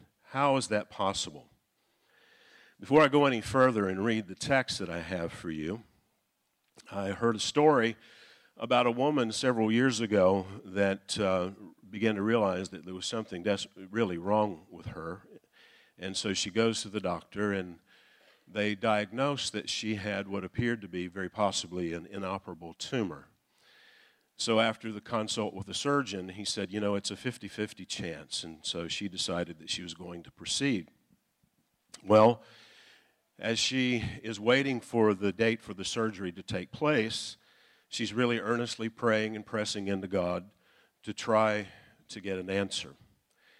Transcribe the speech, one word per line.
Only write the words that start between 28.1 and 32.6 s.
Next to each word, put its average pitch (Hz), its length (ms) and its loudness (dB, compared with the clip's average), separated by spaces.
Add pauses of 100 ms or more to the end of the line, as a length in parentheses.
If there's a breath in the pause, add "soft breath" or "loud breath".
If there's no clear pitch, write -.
And 82 200 -12
so 85 240 -4
she 98 200 -6
decided 87 520 -4
that 80 100 -14
she - 140 -6
was 85 100 -10
going 87 300 -12
to - 80 -20
proceed. 110 580 -2 (1160)
Well, 107 380 8 (960 loud breath)